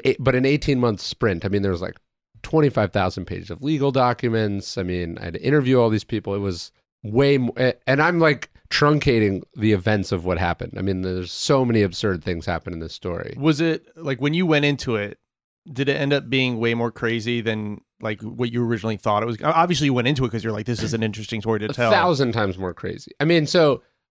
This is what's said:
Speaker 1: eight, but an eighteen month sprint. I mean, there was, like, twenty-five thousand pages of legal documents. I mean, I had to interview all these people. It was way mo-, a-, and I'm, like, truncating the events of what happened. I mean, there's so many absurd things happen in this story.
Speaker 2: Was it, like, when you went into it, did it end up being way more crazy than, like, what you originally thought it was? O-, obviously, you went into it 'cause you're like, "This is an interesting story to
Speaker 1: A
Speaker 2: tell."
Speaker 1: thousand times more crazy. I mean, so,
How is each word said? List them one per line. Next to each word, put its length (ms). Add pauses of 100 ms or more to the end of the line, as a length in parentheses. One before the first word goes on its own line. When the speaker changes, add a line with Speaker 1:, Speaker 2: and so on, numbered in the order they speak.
Speaker 1:
eight, 160
but 140
an 100
eighteen 340
month 220
sprint. 420
I 60
mean, 140
there 80
was, 100
like, 160 (460)
twenty-five 500
thousand 320
pages 240
of 140
legal 280
documents. 840
I 60
mean, 340
I 80
had 80
to 80
interview 380
all 100
these 140
people. 320
It 40
was 320 (320)
way 360
mo-, 180
a-, 160 (140)
and 140
I'm, 180
like, 320 (180)
truncating 720 (140)
the 180
events 380
of 120
what 140
happened. 400
I 60
mean, 180
there's 300
so 340
many 160
absurd 420
things 220
happen 280
in 60
this 140
story. 440
Speaker 2:
Was 220
it, 280 (100)
like, 240
when 140
you 100
went 200
into 300
it, 220 (540)
did 180
it 60
end 180
up 160
being 300
way 160
more 160
crazy 500
than, 400 (200)
like, 200
what 320
you 100
originally 340
thought 260
it 20
was? 160
O-, 80
obviously, 360
you 100
went 120
into 180
it 60
'cause 120
you're 100
like, 140
"This 160
is 100
an 80
interesting 400
story 200
to 40
Speaker 1:
A 80
Speaker 2:
tell." 180
Speaker 1:
thousand 420
times 260
more 160
crazy. 440
I 60
mean, 220
so, 340 (300)